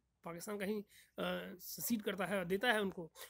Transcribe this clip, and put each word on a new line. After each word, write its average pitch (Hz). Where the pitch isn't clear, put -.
पाकिस्तान 175
कहीं, 208
अ, 180
सीड 208
करता 190
है, 185
देता 196
है 214
उनको, 180